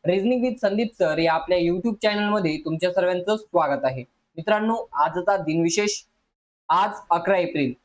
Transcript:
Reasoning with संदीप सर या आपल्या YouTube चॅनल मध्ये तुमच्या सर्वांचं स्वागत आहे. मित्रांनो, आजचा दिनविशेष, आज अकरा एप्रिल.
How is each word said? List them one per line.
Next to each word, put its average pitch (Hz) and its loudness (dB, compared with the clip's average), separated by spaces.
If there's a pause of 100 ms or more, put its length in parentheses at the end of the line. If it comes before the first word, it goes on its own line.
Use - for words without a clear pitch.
Reasoning 214 2
with 254 -2
संदीप 214 0
सर 160 2
या 165 2
आपल्या 170 0
YouTube 180 0
चॅनल 208 0
मध्ये 175 0
तुमच्या 160 -2
सर्वांचं 180 0
स्वागत 151 0
आहे. 127 -2 (360)
मित्रांनो, 214 0
आजचा 175 0
दिनविशेष, 165 0 (680)
आज 190 2 (200)
अकरा 170 2
एप्रिल. 160 -2 (120)